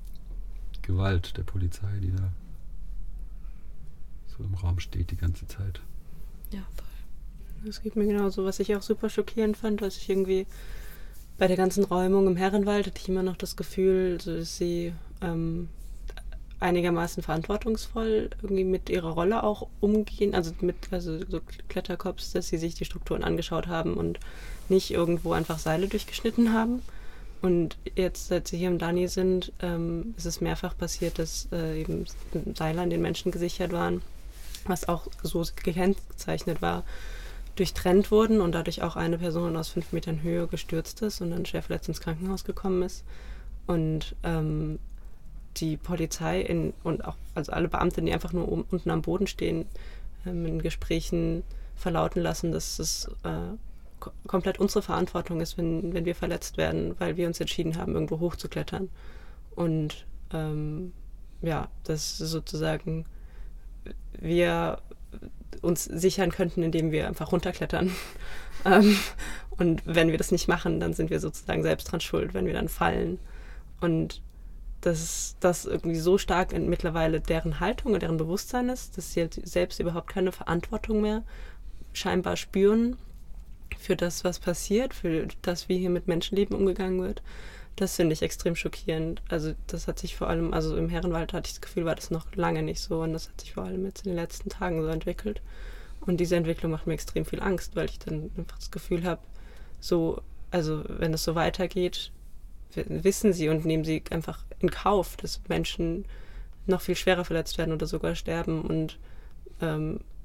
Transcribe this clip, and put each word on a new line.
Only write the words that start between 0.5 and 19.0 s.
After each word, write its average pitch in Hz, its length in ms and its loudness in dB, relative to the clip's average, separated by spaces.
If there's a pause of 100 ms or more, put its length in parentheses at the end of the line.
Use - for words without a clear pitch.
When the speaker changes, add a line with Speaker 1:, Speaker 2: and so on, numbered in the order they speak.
Speaker 1:
Gewalt 92 560 2
der - 60 -2
Polizei, 92 440 0 (140)
die 92 120 0
da 92 160 0 (2000)
so - 80 -6
im 98 100 -2
Raum 90 240 0
steht 87 320 -2
die 87 60 -2
ganze - 300 0
Zeit. - 340 -4 (720)
Speaker 2:
Ja, 202 80 -6 (160)
voll. - 100 -4 (800)
Speaker 3:
Das 214 180 -8
geht 214 140 -4
mir 208 100 4
genauso. 202 380 2
Was 190 160 0
ich 202 160 2
auch 196 60 -4
super 220 260 2
schockierend 214 480 2
fand, 214 240 0
was 196 160 -2
ich - 140 -4
irgendwie 190 360 4 (920)
bei 190 80 6
der 180 100 6
ganzen 185 280 6
Räumung 190 420 6
im 180 100 6
Herrenwald 196 500 4
hatte 185 140 -6
ich - 80 -6
immer 185 140 2
noch 185 140 0
das - 200 -6
Gefühl, 185 640 4
so 170 160 -4
dass 165 220 -4
sie, 175 340 0 (300)
ähm, 165 460 0 (880)
einigermaßen 175 640 2
verantwortungsvoll 214 1080 0 (140)
irgendwie 196 220 2
mit 185 260 2
ihrer 170 200 0